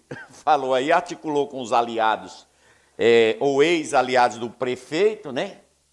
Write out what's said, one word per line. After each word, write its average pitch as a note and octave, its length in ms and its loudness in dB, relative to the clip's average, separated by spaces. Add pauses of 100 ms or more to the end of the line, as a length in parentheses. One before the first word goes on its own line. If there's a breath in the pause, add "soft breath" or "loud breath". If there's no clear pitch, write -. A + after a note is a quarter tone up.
(120)
<laughs> - 180 -16
falou C#3 440 -2
aí, C3+ 180 0
articulou D#3 560 -2
com C3+ 140 -12
os A#2 120 -6
aliados, A2 720 -2 (520 soft breath)
é, A2+ 420 4
ou C#3 240 0
ex-aliados B2+ 720 0
do A2+ 120 -8
prefeito, D3+ 840 -4
né? F3+ 260 -8 (360)